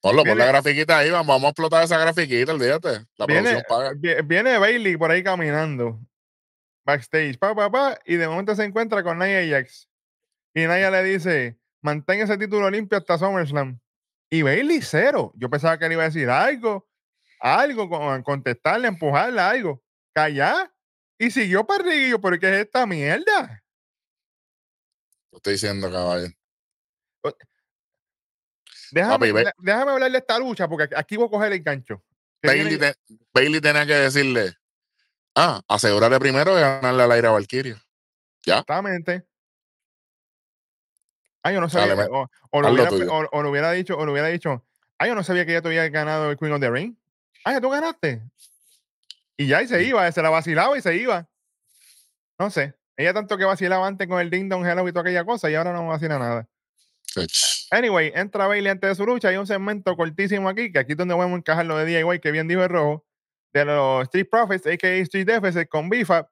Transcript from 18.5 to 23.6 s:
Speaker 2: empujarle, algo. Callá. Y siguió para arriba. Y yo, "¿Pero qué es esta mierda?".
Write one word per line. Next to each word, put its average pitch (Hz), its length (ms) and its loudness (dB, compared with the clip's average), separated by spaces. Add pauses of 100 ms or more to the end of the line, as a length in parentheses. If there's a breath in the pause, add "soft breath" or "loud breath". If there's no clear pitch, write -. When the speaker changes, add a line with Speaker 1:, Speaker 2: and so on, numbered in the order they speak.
Speaker 2:
empujarle, 175 520 0
algo. 185 420 0 (320)
Callá. 156 560 0 (480)
Y 233 120 0
siguió 208 360 0
para 403 160 0
arriba. 349 140 0 (100)
Y 254 40 0
yo, 226 100 0
"¿Pero 180 180 0
qué 190 160 0
es 202 120 0
esta 254 200 0
mierda?". 196 800 -2 (1700)